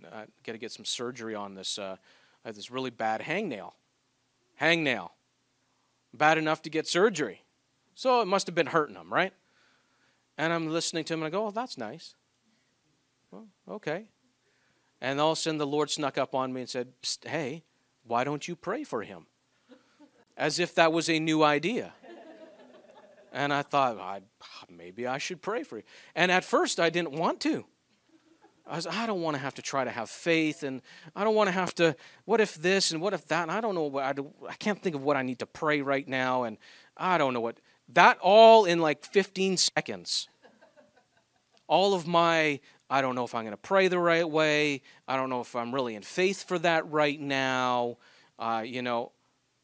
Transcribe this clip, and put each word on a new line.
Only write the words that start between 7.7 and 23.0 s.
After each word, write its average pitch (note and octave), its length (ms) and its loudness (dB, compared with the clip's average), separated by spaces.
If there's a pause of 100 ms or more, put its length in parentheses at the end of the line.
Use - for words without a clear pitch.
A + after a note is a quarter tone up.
So B3 260 2
it G#3 40 0
must F#3+ 220 0
have F3 80 -8
been D#3+ 120 2
hurting D3 280 0
him, F2+ 180 -12
right? F3 200 2 (1040)
And D#3+ 140 0
I'm E3 160 -2
listening D#3+ 380 -4
to E3 80 -6
him, D#3+ 80 -4
and D#3+ 60 -4
I - 20 -8
go, G3+ 180 -4
"Oh, G#3 40 -8
that's A#3 260 -8
nice. B2 380 -12 (1160)
Well, G#3+ 160 -20 (200)
okay." F#3 420 -8 (880)
And C3+ 200 -2
all D#3+ 140 4
of D#3 40 -6
a - 40 -6
sudden, D#3+ 160 -2
the D3 100 -2
Lord D3 220 0
snuck C#3+ 280 -4
up C3+ 160 -2
on C3 180 -2
me B2+ 100 -8
and A#2+ 80 -10
said, B2+ 320 -8
"Psst, - 260 -8
hey, D3+ 360 -6 (400)
why A#2 200 0
don't D3 240 -6
you F3 80 -8
pray B3 280 -8
for A2 200 -6
him?" F3+ 240 -18 (1080)
As D3+ 240 -2
if F3 160 -2
that E3 160 6
was E3 180 0
a D#3+ 100 2
new D#3 240 2
idea. D3 500 0 (1400)